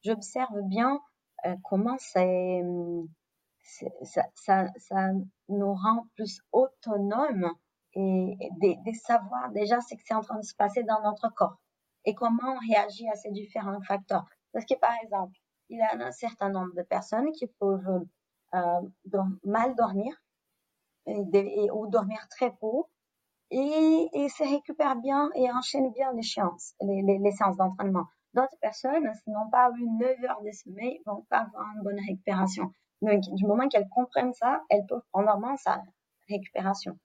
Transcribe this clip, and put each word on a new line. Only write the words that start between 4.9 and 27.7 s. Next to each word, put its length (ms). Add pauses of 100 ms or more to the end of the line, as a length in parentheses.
nous 260
rend 400
plus 260 (100)
autonomes 1000 (420)
et, 460
et 100 (120)
de, 300
de 60
savoir 540
déjà 280
ce 140
qui 160
est 60
en 60
train 180
de 60
se 100
passer 280
dans 200
notre 260
corps 300 (460)
et 100
comment 400
on 120
réagit 420
à 60
ces 140
différents 520
facteurs. 440 (280)
Parce 120
que, 140
par 140 (100)
exemple, 340 (320)
il 100
y 20
a 240
un 60
certain 380
nombre 260
de 80
personnes 480
qui 160
peuvent, 580 (480)
euh, 280 (240)
dor-, 400
mal 300
dormir 380 (920)
et 180
de-, 140
et, 340
ou 160
dormir 320 (100)
très 220
peu 320 (680)
et, 640
et 160
se 140
récupèrent 540
bien 380
et 160
enchaînent 420
bien 200
les 80
séances, 600
les, 200
les, 160
les 140
séances 240
d'entraînement. 500 (280)